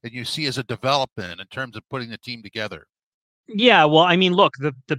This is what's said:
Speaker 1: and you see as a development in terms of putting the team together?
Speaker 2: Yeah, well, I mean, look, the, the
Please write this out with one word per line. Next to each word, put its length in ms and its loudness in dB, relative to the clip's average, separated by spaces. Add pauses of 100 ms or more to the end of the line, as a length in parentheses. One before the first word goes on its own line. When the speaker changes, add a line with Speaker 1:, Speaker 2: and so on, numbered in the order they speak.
Speaker 1:
and 100 -14
you 120 -12
see 220 -8
as 120 -6
a 60 -8
development 760 -6
in 80 -16
terms 280 -12
of 120 -16
putting 220 -10
the 80 -14
team 240 -16
together? 440 -12 (640)
Speaker 2:
Yeah, 360 4
well, 200 6
I 120 2
mean, 180 2
look, 260 4
the, 120 -4 (140)
the 120 -4